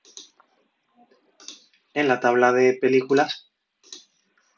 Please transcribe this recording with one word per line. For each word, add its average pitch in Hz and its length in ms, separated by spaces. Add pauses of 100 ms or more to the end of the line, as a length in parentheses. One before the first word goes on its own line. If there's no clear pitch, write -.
(1900)
en 147 140
la 123 120
tabla 123 340
de 127 200
películas 131 800 (1080)